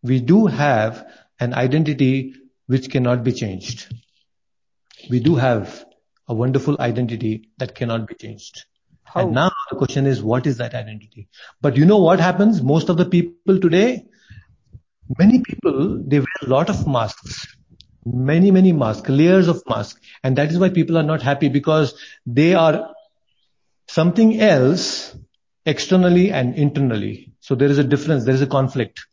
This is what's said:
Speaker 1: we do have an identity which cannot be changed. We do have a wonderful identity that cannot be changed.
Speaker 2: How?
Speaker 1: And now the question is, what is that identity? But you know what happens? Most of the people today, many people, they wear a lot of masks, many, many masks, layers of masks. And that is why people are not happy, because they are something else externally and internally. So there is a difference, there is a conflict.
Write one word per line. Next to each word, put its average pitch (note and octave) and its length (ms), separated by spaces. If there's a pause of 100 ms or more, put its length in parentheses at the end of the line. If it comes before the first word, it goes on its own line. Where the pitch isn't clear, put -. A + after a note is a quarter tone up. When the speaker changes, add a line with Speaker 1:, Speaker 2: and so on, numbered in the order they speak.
Speaker 1:
we B2+ 180
do F#3 280
have A#2+ 580 (340)
an B2 140
identity C3 800 (320)
which C3 240
cannot B2 340
be B2 80
changed. A2 600 (1120)
We B2 120
do D3 160
have A#2+ 500 (420)
a A#2+ 60
wonderful C3 440
identity A2+ 800
that - 180
cannot A#2 320
be - 80
changed. - 520 (380)
Speaker 2:
How? - 180
Speaker 1:
And F3 100
now D3+ 180 (200)
the - 60
question C#3 300
is, A#2+ 160
what B2 240
is B2 120
that A#2+ 160
identity? G#2+ 540 (340)
But C#3 160
you D#3 80
know G#3 120
what F3 220
happens? F#3 420
Most D3 280
of E3+ 80
the F3+ 80
people F3+ 540
today, F#3+ 440 (1120)
many A3 220
people, F#3+ 680
they C#3+ 120
wear - 240
a C#3 60
lot D3 220
of D3+ 160
masks, - 680 (480)
many, C#3+ 460
many F#3 220
masks, A#2 360
layers E3+ 400
of - 200
masks. A2 320 (240)
And C3 140
that D3+ 120
is F3 80
why F#3 120
people E3 260
are D#3+ 60
not D#3 200
happy, C#3+ 260
because C#3+ 460 (300)
they D3 300
are D#3+ 400 (960)
something A3 520
else E3+ 720 (520)
externally F3+ 680
and B2 220
internally. A#2+ 840
So - 140
there C3+ 140
is C#3+ 100
a D3 60
difference, C#3+ 400
there C3 100
is C3 80
a C#3 40
conflict. C3 680